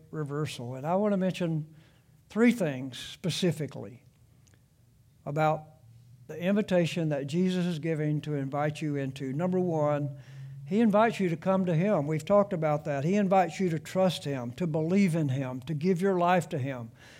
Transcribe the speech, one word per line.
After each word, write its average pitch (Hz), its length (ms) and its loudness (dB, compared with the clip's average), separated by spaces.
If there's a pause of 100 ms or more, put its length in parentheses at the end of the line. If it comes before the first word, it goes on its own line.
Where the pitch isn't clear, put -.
(120)
reversal. 143 640 -6
And 131 100 -8
I 170 100 0
want 208 180 2
to 196 40 2
mention 170 480 -2 (640)
three 233 220 4
things 135 480 -4
specifically 151 1040 -4 (1200)
about 156 380 0 (640)
the 156 100 -12
invitation 175 720 0
that 143 180 -2
Jesus 180 380 0
is 175 140 -2
giving 151 420 0
to 151 140 -4
invite 143 460 -2
you 147 160 -2
into. 135 340 -6
Number 180 280 0
one, 147 500 0 (560)
He 202 160 2
invites 214 400 4
you 180 80 2
to 160 80 -2
come 190 280 0
to 175 80 2
Him. 170 320 2
We've 156 200 -2
talked 202 260 4
about 156 340 0
that. 139 200 -2
He 185 100 2
invites 190 460 4
you 185 80 2
to 160 100 -2
trust 185 460 0
Him, 127 280 -4
to 180 140 -2
believe 165 480 2
in 156 140 2
Him, 127 320 -4
to 160 120 -6
give 165 280 0
your 190 180 2
life 175 300 4
to 170 80 -4
Him, 123 340 -6 (280)